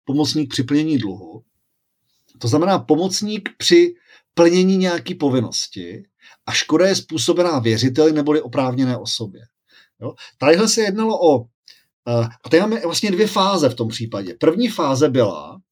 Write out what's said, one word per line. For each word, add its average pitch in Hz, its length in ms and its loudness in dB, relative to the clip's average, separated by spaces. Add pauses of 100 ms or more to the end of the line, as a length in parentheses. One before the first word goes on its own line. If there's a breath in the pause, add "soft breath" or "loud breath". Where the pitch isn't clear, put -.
pomocník 143 480 -2
při 143 100 -4
plnění 147 360 0
dluhu, 95 440 -10 (960)
to 117 100 -4
znamená 170 300 2
pomocník 190 680 -2 (100)
při 175 360 4 (400 soft breath)
plnění 185 420 4
nějaký 180 380 -2
povinnosti 113 880 -4 (440 soft breath)
a - 60 -10
škoda 160 340 2
je 196 80 2
způsobená 165 640 -2
věřiteli 127 540 2
neboli 151 300 0
oprávněné 127 540 -2
osobě. 98 440 -10 (600 soft breath)
Jo? 127 120 -10 (260 loud breath)
Tadyhle 180 300 4
se 226 140 0
jednalo 214 360 -2 (160)
o, 117 100 -2 (640 soft breath)
eh, 117 200 0 (160)
a - 60 -16
tady 160 100 6
máme 220 200 -2
vlastně 170 300 -4
dvě 196 160 2
fáze 190 420 0
v 117 60 -2
tom 113 140 -4
případě. 98 520 -10
První 180 280 2
fáze 143 400 0
byla 98 500 -2 (140)